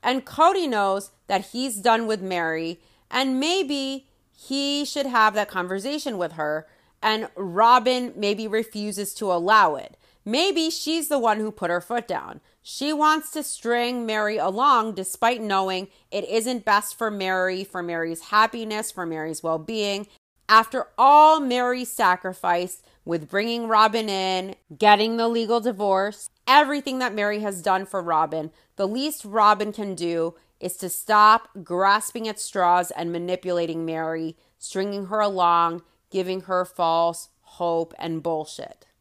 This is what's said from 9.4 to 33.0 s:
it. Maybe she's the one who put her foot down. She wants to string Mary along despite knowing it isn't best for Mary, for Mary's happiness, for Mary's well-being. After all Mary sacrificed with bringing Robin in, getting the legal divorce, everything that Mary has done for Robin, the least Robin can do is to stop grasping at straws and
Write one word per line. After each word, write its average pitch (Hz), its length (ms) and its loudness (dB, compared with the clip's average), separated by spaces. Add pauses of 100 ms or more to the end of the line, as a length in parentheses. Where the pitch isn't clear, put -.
it. - 200 -12 (280)
Maybe 320 480 0
she's 320 360 -4
the 285 120 0
one 220 180 2
who 214 140 -4
put 190 180 -6
her 175 120 0
foot 233 260 -6
down. - 340 -8 (220)
She - 280 -6
wants 311 400 0
to 302 120 -6
string 240 640 -2
Mary 214 300 -2
along 220 560 2
despite 233 460 -2
knowing 190 500 -2 (200)
it - 180 -6
isn't 226 380 -2
best 208 320 0
for 220 140 -4
Mary, 185 520 -2
for 185 200 -10
Mary's 165 380 -6
happiness, 214 720 0
for 180 140 -8
Mary's 160 380 -8
well-being. 202 640 -4 (420)
After 220 380 4 (100)
all 302 420 8
Mary 247 460 0
sacrificed 180 1000 0 (200)
with 160 260 -4
bringing 233 380 -2
Robin 220 420 4
in, 190 460 -2 (200)
getting 214 420 4
the 233 100 0
legal 233 320 0
divorce, 202 720 -2 (160)
everything 277 520 4
that 247 140 -2
Mary 208 280 -2
has 196 200 -6
done 190 240 0
for 190 160 -6
Robin, 160 480 -2 (280)
the 196 100 -2
least 262 360 -6
Robin 208 480 2
can 202 220 -8
do 170 400 -2 (260)
is - 180 -8
to 185 120 -10
stop 208 600 4 (140)
grasping 196 640 0
at 214 120 -8
straws 180 520 2
and 170 200 -6